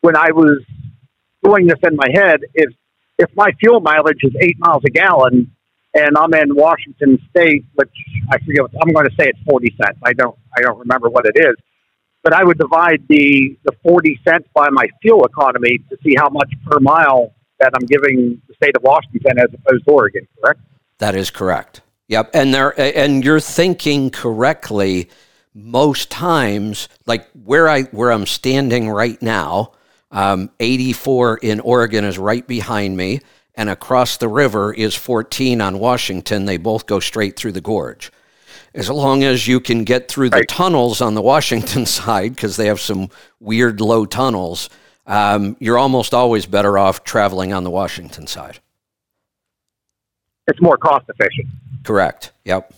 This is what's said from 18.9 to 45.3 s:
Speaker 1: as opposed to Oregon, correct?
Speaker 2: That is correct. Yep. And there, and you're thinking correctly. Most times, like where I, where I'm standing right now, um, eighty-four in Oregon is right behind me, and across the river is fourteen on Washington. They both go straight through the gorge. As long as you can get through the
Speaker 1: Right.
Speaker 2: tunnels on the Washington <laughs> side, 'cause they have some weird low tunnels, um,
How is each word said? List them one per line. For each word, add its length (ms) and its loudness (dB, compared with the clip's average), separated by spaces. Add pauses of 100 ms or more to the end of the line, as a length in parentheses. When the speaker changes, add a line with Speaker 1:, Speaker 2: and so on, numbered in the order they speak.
Speaker 1:
as 140 4
opposed 320 0
to 60 4
Oregon, 360 2 (160)
correct? 180 0 (380)
Speaker 2:
That 160 -2
is 160 -4
correct. 500 -6 (280)
Yep. 240 0
And 220 2
there, 240 0
and 460 0
you're 160 4
thinking 680 -2
correctly. 1000 -4 (440)
Most 560 -2
times, 800 -4 (180)
like 260 -6
where 360 0
I, 160 0
where 280 -2
I'm 140 -2
standing 640 -2
right 300 -4
now, 520 -4 (380)
um, 400 -4 (100)
eighty-four 800 -2
in 220 -4
Oregon 440 0
is 140 -6
right 280 -4
behind 520 -6
me, 220 -6 (340)
and 160 -6
across 480 -2
the 100 -4
river 460 -2
is 200 -4
fourteen 680 -4
on 160 -4
Washington. 680 -4
They 140 -4
both 280 -4
go 140 -2
straight 360 -6
through 160 -10
the 100 -10
gorge. 500 -8 (600)
As 160 -10
long 360 0
as 240 0
you 100 2
can 240 -4
get 260 -2
through 220 -2
the 60 2
Speaker 1:
Right. 120 0
Speaker 2:
tunnels 520 -2
on 140 0
the 80 -2
Washington 640 -2
<laughs> 140 -6
side, 360 -4
'cause 200 -8
they 100 -2
have 140 -2
some 300 -8 (300)
weird 400 0
low 260 2
tunnels, 640 -4 (380)
um, 500 -2